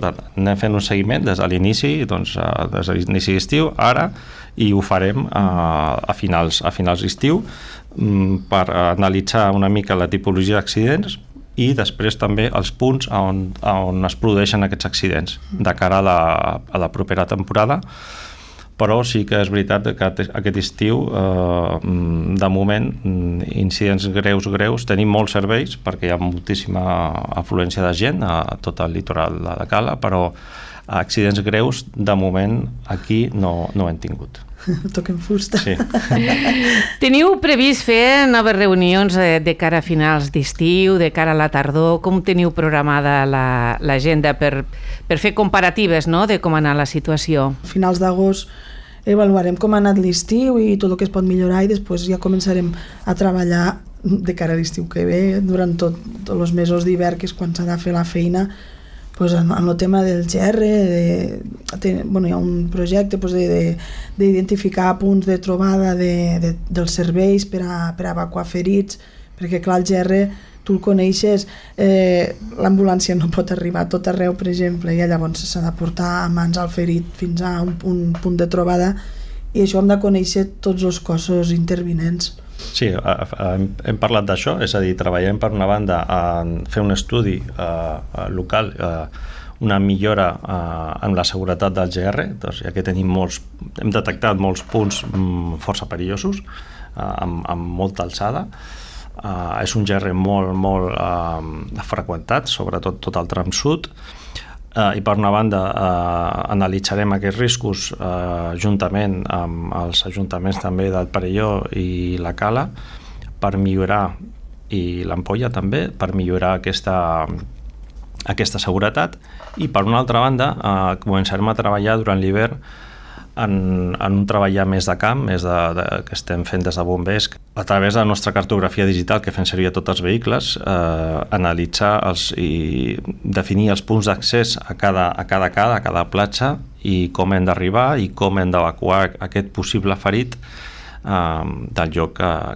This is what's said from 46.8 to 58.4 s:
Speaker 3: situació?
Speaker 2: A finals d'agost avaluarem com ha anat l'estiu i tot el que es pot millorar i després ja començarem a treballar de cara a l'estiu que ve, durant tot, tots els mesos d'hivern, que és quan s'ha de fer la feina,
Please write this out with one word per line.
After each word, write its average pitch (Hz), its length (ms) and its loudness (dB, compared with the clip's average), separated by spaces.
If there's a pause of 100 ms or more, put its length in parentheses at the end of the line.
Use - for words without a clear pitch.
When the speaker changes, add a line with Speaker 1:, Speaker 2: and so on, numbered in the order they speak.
Speaker 3:
situació? 147 600 0 (120)
Speaker 2:
A - 100 -12
finals 185 300 2
d'agost 190 460 2 (580)
avaluarem 196 480 4
com 214 160 2
ha 208 80 6
anat 202 240 4
l'estiu 226 560 2
i 214 160 4
tot 196 160 2
el 180 80 0
que 196 80 2
es 196 60 -4
pot 185 100 2
millorar 185 400 2
i 202 80 2
després 185 320 -2
ja 185 160 0
començarem 185 540 0 (340)
a 190 80 0
treballar 180 640 2 (260)
de 185 320 0
cara 165 160 -2
a 165 80 0
l'estiu 165 320 -4
que 175 160 -2
ve, 175 140 2 (180)
durant 185 400 0
tot, 170 160 0 (320)
tots 170 140 -2
els 170 140 2
mesos 175 280 2
d'hivern, 175 360 2
que 190 80 -6
és - 80 -8
quan 170 200 -4
s'ha 175 120 -4
de 175 120 -2
fer 175 160 -2
la 170 120 2
feina, 180 420 0 (680)